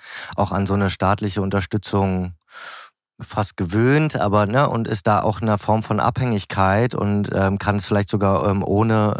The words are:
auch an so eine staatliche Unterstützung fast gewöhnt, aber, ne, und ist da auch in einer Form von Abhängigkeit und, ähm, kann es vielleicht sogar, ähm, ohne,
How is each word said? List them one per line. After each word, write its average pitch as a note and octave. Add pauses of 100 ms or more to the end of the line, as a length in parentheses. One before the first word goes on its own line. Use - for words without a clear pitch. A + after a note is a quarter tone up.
(340)
auch -
an G2
so F2+
eine G2
staatliche G2
Unterstützung F#2+ (880)
fast -
gewöhnt, B2
aber, G#2
ne, B2+
und A2+
ist -
da G#2+
auch G#2+
in A2+
einer G#2
Form G#2+
von G#2+
Abhängigkeit G#2
und, G2+
ähm, G2
kann G#2
es G2
vielleicht G2+
sogar, G2
ähm, G2
ohne, G#2+